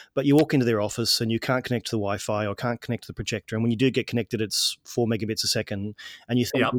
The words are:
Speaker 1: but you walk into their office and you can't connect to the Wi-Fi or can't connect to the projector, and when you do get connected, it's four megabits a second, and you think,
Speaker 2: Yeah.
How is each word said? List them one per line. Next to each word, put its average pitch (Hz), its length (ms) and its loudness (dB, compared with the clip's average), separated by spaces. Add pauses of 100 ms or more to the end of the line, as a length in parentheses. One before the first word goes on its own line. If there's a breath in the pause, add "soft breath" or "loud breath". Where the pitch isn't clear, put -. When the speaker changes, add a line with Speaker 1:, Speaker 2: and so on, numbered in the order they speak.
(140 loud breath)
Speaker 1:
but 139 100 0
you 143 100 8
walk 151 180 4
into 131 120 4
their 113 160 4
office 107 400 0
and 113 100 0
you 113 80 2
can't 127 260 0
connect 120 220 -2
to - 40 -4
the 113 80 0
Wi-Fi 104 480 -2
or 101 80 -4
can't 120 260 -4
connect - 220 -6
to - 40 -20
the - 60 -12
projector, - 420 -6
and 110 60 0
when 117 80 2
you 117 80 2
do 131 140 4
get 117 160 -2
connected, 117 340 -2
it's - 440 -2
four 120 220 0
megabits 110 360 -2
a - 40 -2
second, 107 480 -4 (320 loud breath)
and 123 120 2
you 123 60 4
think, 120 180 0
Speaker 2:
Yeah. 113 160 2